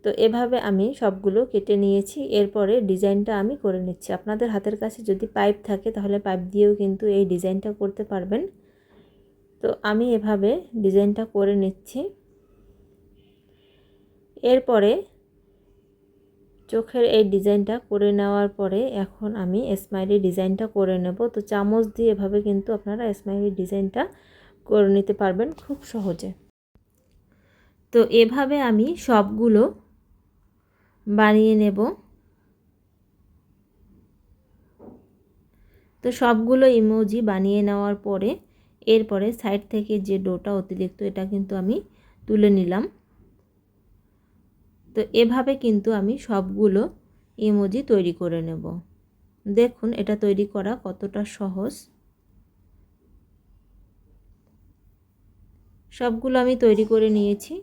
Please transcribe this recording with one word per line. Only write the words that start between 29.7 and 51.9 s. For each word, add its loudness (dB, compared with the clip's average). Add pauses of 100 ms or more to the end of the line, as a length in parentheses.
বানিয়ে 4
নেব। 2 (4000)
তো -2
সবগুলো 4 (140)
ইমোজি 2
বানিয়ে 0
নেওয়ার -2 (100)
পরে -2 (640)
এরপরে 0 (120)
সাইড -4 (120)
থেকে -4 (140)
যে -2 (100)
ডোটা -4
অতিরিক্ত, -8 (100)
এটা -8
কিন্তু -4
আমি 0 (520)
তুলে 4
নিলাম। 0 (2000)
তো 0 (200)
এভাবে 2 (100)
কিন্তু 0 (100)
আমি -2 (140)
সবগুলো 0 (560)
ইমোজি 0 (100)
তৈরি 2
করে -4
নেব। -8 (840)
দেখুন 0 (120)
এটা -2
তৈরি 2
করা -4 (120)
কতটা -8 (160)
সহজ। -6 (4000)